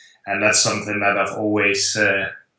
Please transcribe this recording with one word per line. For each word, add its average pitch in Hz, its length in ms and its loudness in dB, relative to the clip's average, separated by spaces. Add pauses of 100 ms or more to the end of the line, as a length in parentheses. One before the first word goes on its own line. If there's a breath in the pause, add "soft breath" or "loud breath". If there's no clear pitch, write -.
(260 loud breath)
and 98 160 -4
that's 107 200 4
something 104 400 -2
that 101 160 2
I've 95 200 -2
always, 104 600 0
uh, 98 320 0 (300)